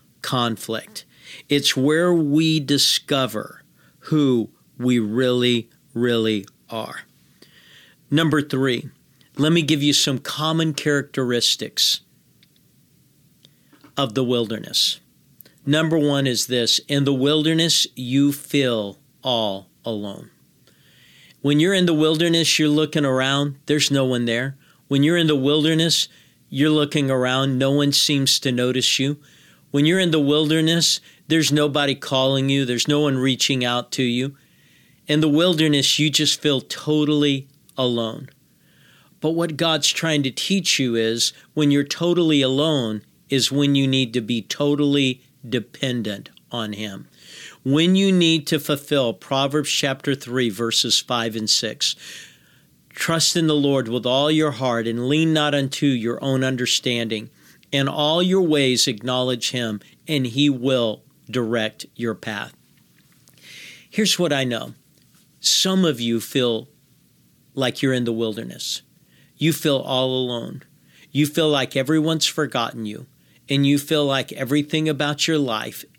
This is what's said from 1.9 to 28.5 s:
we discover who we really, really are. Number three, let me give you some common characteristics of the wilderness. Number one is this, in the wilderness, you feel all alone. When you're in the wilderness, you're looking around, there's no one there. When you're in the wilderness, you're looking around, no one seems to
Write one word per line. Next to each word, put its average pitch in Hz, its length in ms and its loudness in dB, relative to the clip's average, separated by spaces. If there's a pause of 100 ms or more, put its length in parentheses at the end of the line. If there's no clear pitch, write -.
we 160 480 2
discover 131 1040 -2 (360)
who 131 500 2 (280)
we 123 220 2
really, 123 680 0 (240)
really 113 520 0 (240)
are. - 320 -10 (1120)
Number 151 300 2
three, 135 480 -2 (480)
let 156 160 2
me 170 80 4
give 147 200 0
you 147 120 2
some 139 240 0
common 160 560 -2
characteristics 135 1300 -2 (1900)
of 123 200 -4
the 135 80 0
wilderness. 113 760 -2 (680)
Number 156 320 2
one 143 300 2
is 123 200 -2
this, 120 400 0
in 139 180 0
the 143 80 2
wilderness, 156 840 2
you 135 380 0
feel 120 680 -4 (240)
all 110 460 -2 (160)
alone. 104 440 -8 (1120)
When 147 180 2
you're 185 160 2
in 185 100 4
the 170 80 4
wilderness, 160 680 2
you're 151 100 2
looking 147 360 0
around, 139 500 0 (120)
there's 143 240 0
no 139 120 2
one 123 220 0
there. 120 320 -2 (320)
When 139 140 2
you're 165 140 2
in 165 100 2
the 151 80 4
wilderness, 156 760 2 (400)
you're 147 200 0
looking 147 420 0
around, 131 460 0
no 135 140 2
one 143 220 2
seems 139 460 0
to 131 120 -2